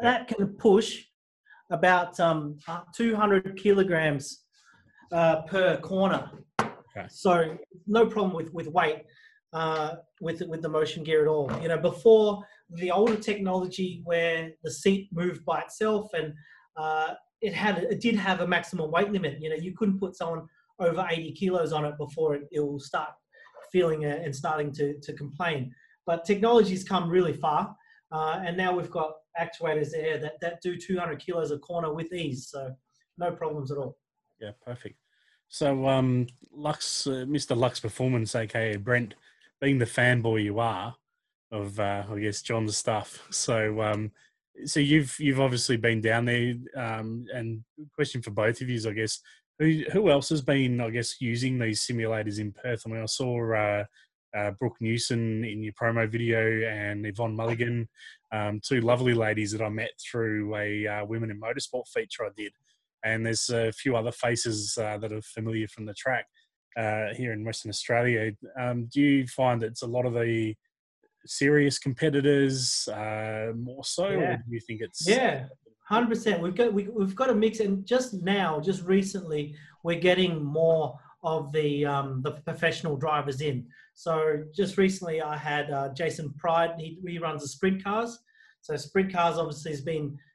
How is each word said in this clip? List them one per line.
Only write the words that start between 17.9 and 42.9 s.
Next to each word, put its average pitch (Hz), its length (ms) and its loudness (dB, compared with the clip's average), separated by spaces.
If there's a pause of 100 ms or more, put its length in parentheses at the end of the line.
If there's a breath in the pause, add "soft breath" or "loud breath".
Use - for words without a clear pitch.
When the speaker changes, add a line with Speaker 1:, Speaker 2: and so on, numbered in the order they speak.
Speaker 2:
did 233 140 2
have 185 260 0
a 175 60 -2
maximum 170 460 -2
weight 202 180 2
limit. 156 300 -2
You 156 100 -6
know, 156 60 -4
you 175 200 -8
couldn't 196 220 2
put 190 180 -4
someone 165 300 -6 (320 soft breath)
over 175 320 2
eighty 160 220 -4
kilos 175 420 0
on 151 100 0
it 147 140 -4
before 147 380 0
it, 143 160 -6
it 151 80 0
will 143 200 -2
start 156 300 -4 (600 loud breath)
feeling 165 320 4
it 147 220 -2
and 139 100 -6
starting 147 380 -2
to, 143 280 -2
to 147 120 -10
complain. 147 640 -4 (320 soft breath)
But 165 180 0
technology's 202 600 6
come 175 260 0
really 175 240 4
far, 165 400 0 (380 soft breath)
uh, 160 320 -2
and 175 120 -4
now 185 180 2
we've 175 160 -2
got 156 240 -4 (260)
actuators 156 500 -2
there 156 280 -2
that, 151 220 -8
that 170 220 -6
do 175 140 -4
two 185 220 -4
hundred 165 220 -4
kilos 165 300 -2
a 147 80 -4
corner 160 340 -4
with 165 200 -6
ease, 143 360 -6
so 135 260 -10 (440)
no 175 140 -2
problems 151 400 -6
at 143 60 -6
all. 135 200 -8 (420)
Speaker 1:
Yeah, 104 120 -12 (120)
perfect. 120 320 -14 (520)
So, 135 400 0
um, 127 380 4 (260)
Lux, - 540 -4
uh, 131 200 -2
Mister 143 280 0
Lux 120 260 2
Performance, 120 540 0
A 113 120 -2
K 113 280 -2
A 101 40 -4
Brent, 120 360 0 (460 soft breath)
being 139 180 4
the 120 80 2
fanboy 117 580 4
you 104 160 -2
are 110 340 -2 (580)
of, 101 280 -6
uh, 101 300 0
I 104 100 -6
guess, 104 220 -4
John's 110 340 -2
stuff. - 540 -4